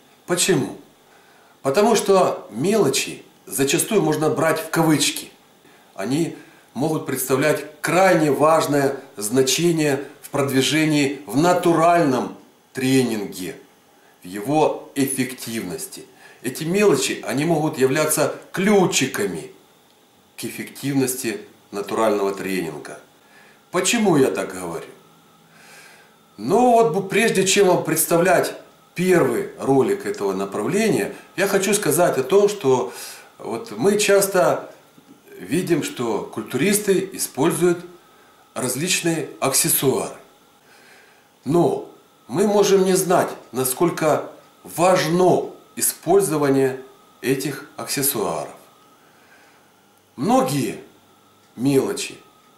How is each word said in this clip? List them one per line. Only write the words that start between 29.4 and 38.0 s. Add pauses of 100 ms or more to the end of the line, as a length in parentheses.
ролик
этого
направления, (220)
я
хочу
сказать
о
том,
что (460)
вот
мы
часто (680)
видим,
что
культуристы
используют (680)